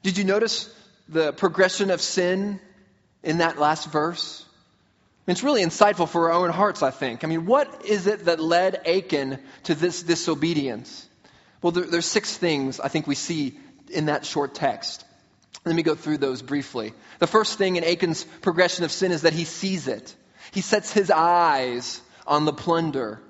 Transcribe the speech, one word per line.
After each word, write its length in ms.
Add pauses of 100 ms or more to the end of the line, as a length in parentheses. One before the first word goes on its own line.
Did 140
you 80
notice 480 (360)
the 240
progression 580
of 100
sin 600 (640)
in 140
that 200
last 320
verse? 540
I 800
mean, 60
it's 100
really 220
insightful 440
for 220
our 140
own 60
hearts, 320
I 100
think. 320
I 20
mean, 200
what 400
is 200
it 200
that 120
led 480
Achan 520 (260)
to 100
this 300
disobedience? 1040 (540)
Well, 100
there, 120
there's 220
six 300
things 420
I 80
think 220
we 80
see 420 (320)
in 160
that 180
short 300
text. 500 (600)
Let 100
me 80
go 140
through 220
those 240
briefly. 500 (260)
The 80
first 320
thing 160
in 80
Achan's 420 (180)
progression 420
of 80
sin 180
is 120
that 100
he 120
sees 440
it. 260 (380)
He 80
sets 320
his 180
eyes 880 (260)
on 180
the 80
plunder. 760